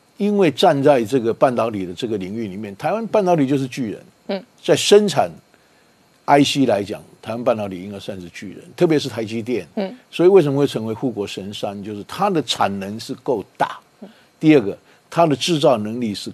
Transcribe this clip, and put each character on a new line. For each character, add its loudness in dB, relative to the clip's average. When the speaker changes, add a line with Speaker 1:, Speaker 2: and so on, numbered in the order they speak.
Speaker 1:
因 0
为 4
站 2
在 6
这 0
个 0
半 2
导 0
体 -4
的 -10
这 -6
个 -4
领 -8
域 -6
里 -10
面， -10
台 -6
湾 -4
半 0
导 2
体 2
就 0
是 -4
巨 -8
人。 -14
Speaker 2:
嗯。 -6
Speaker 1:
在 2
生 6
产 -2
I 4
C 2
来 2
讲， -12
台 -8
湾 -8
半 2
导 -6
体 -10
应 -12
该 -14
算 -12
是 -14
巨 -16
人， -16
特 0
别 4
是 -4
台 -6
积 -6
电。 -4
Speaker 2:
嗯。 -6
Speaker 1:
所 2
以 8
为 8
什 0
么 -2
会 2
成 -4
为 -4
护 -4
国 -6
神 -10
山？ -8
就 -10
是 -10
它 -2
的 0
产 -2
能 -10
是 -12
够 -2
大。 -4
Speaker 2:
嗯。 -18
Speaker 1:
第 8
二 6
个， -2
它 2
的 2
制 -2
造 4
能 -6
力 -4
是 -12